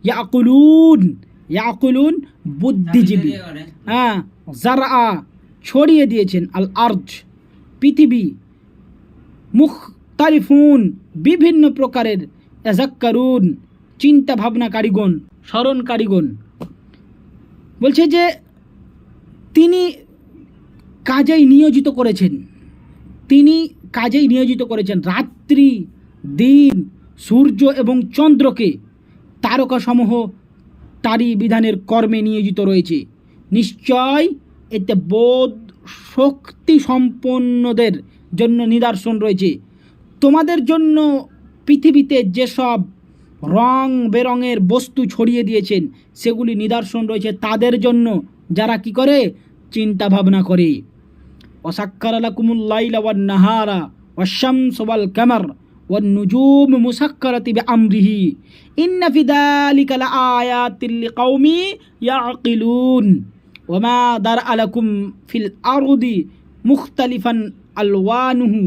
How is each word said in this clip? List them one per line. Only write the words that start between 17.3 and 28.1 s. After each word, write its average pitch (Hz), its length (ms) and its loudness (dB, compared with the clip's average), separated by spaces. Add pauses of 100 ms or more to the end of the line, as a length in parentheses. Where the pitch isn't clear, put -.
বলছে 285 240 2
যে 339 240 0 (1200)
তিনি 349 380 2 (1120)
কাজেই 285 400 2
নিয়োজিত 277 440 6
করেছেন, 208 580 -2 (840)
তিনি 311 400 4 (240)
কাজেই 240 360 0
নিয়োজিত 254 340 0
করেছেন। 202 380 -4
রাত্রি, 233 840 0 (520)
দিন, 262 520 4 (300)
সূর্য 240 460 2
এবং 254 380 0
চন্দ্রকে 254 680 2 (680)